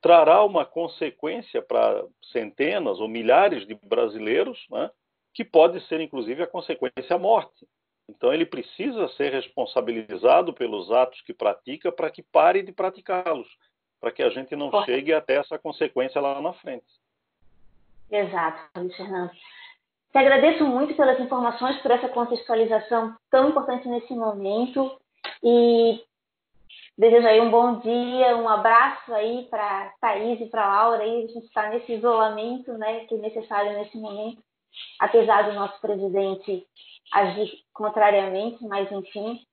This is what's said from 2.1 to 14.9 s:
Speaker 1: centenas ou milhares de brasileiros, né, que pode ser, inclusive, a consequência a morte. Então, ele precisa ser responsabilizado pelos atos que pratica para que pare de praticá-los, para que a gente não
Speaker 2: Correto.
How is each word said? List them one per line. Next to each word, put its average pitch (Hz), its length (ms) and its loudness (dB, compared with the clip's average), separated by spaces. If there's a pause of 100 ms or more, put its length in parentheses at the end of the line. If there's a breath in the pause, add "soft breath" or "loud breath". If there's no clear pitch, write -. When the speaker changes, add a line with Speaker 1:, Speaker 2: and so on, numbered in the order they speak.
Speaker 1:
centenas 123 680 -4
ou 110 80 -6
milhares 120 580 2
de 107 160 -14
brasileiros, 117 880 -2
né, 120 180 -6 (440)
que - 100 -12
pode 170 460 4
ser, 160 120 -4
inclusive, 139 440 -8
a - 20 -8
consequência - 720 -6
a - 20 -2
morte. 196 480 -2 (420)
Então, 120 240 -2
ele 165 140 0
precisa 190 680 -8
ser 139 160 -2
responsabilizado 117 1200 -2
pelos 104 400 -6
atos 127 300 0
que - 100 -16
pratica 131 580 -6
para 165 200 -8
que - 120 -20
pare 175 400 4
de 190 80 -14
praticá-los, 185 760 -6 (500)
para 117 140 -6
que - 100 -6
a 127 60 2
gente 127 260 -6
não 143 160 -8
Speaker 2:
Correto. 202 220 0